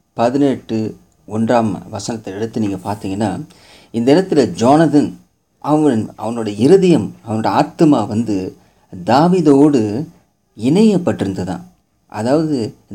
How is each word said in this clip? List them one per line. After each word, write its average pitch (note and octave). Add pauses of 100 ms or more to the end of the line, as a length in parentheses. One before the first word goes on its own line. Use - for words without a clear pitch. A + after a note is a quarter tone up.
(140)
பதினெட்டு A#2+ (300)
ஒன்றாம் A2
வசனத்தை A2
எடுத்து A2
நீங்க G2+
பார்த்தீங்கன்னா, G2+ (480)
இந்த A#2
இடத்துல D3+
ஜோனதன், C3 (460)
அவன், C#3
அவனோட A2
இருதயம், C#3+ (140)
அவனோட A2
ஆத்துமா C3+
வந்து G2+ (500)
தாவீதோடு C#3+ (500)
இணையப்பட்டிருந்ததாம். G#2+ (460)
அதாவது C3 (200)